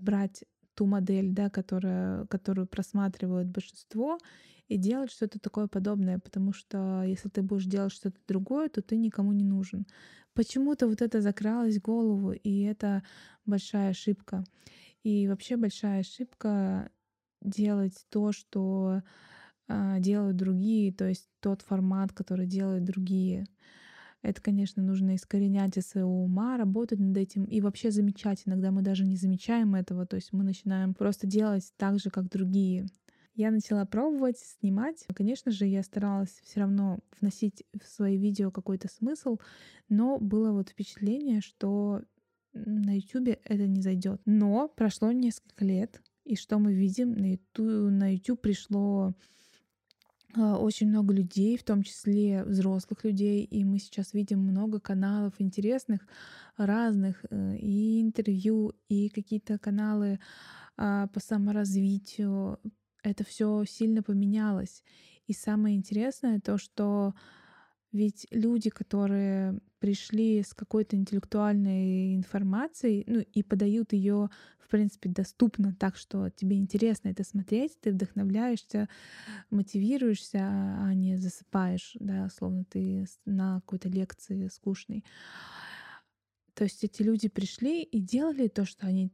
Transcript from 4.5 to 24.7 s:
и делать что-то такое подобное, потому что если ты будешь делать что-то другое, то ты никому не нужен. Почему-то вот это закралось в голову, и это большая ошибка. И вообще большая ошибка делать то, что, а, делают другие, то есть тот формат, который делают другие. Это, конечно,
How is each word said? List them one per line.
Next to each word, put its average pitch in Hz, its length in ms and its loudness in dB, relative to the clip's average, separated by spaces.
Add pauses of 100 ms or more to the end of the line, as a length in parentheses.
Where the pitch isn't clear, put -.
и 214 80 0
делать 233 340 0
что-то 214 280 -6
такое 214 280 -4
подобное, 190 520 0
потому 196 340 -2
что 190 500 -4
если 185 260 -4
ты 196 140 -2
будешь 190 240 -2
делать 196 260 -2
что-то - 240 -6 (100)
другое, 254 420 -2
то 220 140 -4
ты 220 140 -2
никому 208 360 2
не 202 120 4
нужен. 190 420 -2 (480)
Почему-то 269 540 2
вот 214 140 0
это 220 180 0
закралось 214 560 0
в 190 60 -2
голову, 214 500 0
и 196 300 -2
это 202 400 -2 (420)
большая 202 460 0
ошибка. 190 520 -2 (600)
И 202 260 2
вообще 196 280 -4
большая 202 440 0
ошибка 196 920 -4 (520)
делать 202 680 0
то, 208 220 0
что, 190 720 -2 (640)
а, 196 300 0
делают 196 380 2
другие, 190 560 2
то 190 160 -2
есть - 200 -6 (120)
тот 196 220 -2
формат, 190 500 0
который 185 340 -4
делают 190 380 -2
другие. 185 600 0 (800)
Это, 208 180 -4
конечно, 202 420 0